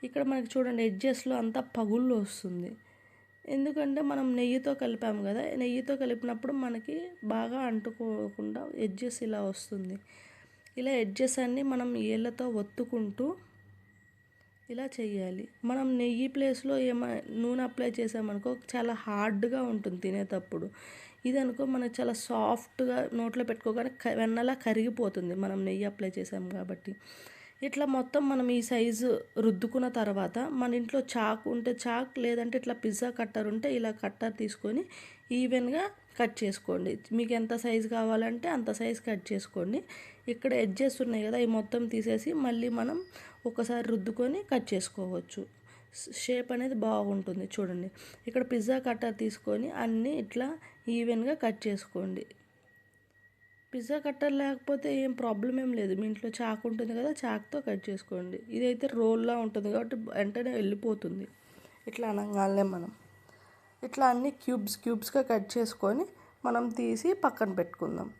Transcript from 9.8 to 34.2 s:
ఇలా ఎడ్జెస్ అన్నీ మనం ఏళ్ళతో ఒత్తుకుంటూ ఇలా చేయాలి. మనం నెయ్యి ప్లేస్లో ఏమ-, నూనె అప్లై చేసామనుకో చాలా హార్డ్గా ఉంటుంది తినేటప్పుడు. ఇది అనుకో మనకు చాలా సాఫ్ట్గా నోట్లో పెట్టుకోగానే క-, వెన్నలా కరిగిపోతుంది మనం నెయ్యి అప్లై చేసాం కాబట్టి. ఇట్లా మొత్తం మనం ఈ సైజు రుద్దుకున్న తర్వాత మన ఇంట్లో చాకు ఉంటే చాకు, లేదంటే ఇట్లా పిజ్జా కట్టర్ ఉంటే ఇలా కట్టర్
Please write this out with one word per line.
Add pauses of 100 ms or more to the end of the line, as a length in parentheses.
ఇలా
ఎడ్జెస్
అన్నీ
మనం
ఏళ్ళతో
ఒత్తుకుంటూ (1400)
ఇలా
చేయాలి. (200)
మనం (120)
నెయ్యి
ప్లేస్లో
ఏమ-,
నూనె
అప్లై (100)
చేసామనుకో (120)
చాలా
హార్డ్గా
ఉంటుంది
తినేటప్పుడు. (560)
ఇది
అనుకో
మనకు
చాలా
సాఫ్ట్గా (180)
నోట్లో
పెట్టుకోగానే
క-,
వెన్నలా
కరిగిపోతుంది
మనం
నెయ్యి
అప్లై
చేసాం
కాబట్టి. (680)
ఇట్లా
మొత్తం
మనం
ఈ
సైజు (300)
రుద్దుకున్న
తర్వాత
మన
ఇంట్లో
చాకు
ఉంటే
చాకు,
లేదంటే
ఇట్లా
పిజ్జా
కట్టర్
ఉంటే
ఇలా
కట్టర్